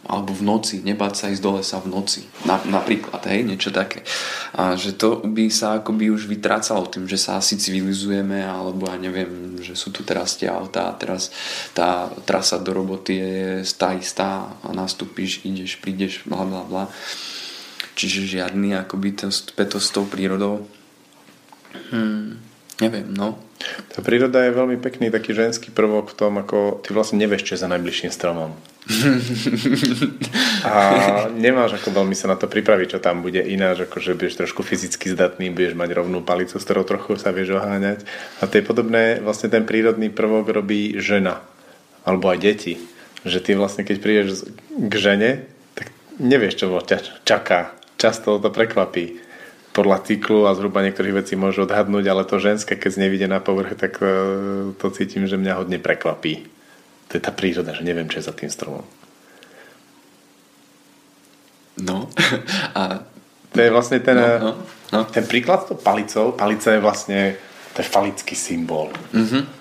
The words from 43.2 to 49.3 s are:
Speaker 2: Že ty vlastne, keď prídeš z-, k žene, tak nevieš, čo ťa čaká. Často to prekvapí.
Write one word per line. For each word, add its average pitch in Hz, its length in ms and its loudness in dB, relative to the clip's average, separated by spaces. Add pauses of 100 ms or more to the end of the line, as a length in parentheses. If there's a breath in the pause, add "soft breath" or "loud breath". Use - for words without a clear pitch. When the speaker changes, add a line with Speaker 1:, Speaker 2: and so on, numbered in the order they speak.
Speaker 2:
Že 90 160 -2
ty - 160 -4
vlastne, 98 260 0
keď 98 160 -2
prídeš 104 280 4 (100)
z-, - 100 -12 (400)
k 101 80 -2
žene, 101 360 4 (440)
tak - 160 -12 (300)
nevieš, 123 420 4
čo 95 80 0
ťa 90 540 -2
čaká. 95 500 2 (220)
Často - 420 2
to 101 140 0
prekvapí. 95 720 0 (500 loud breath)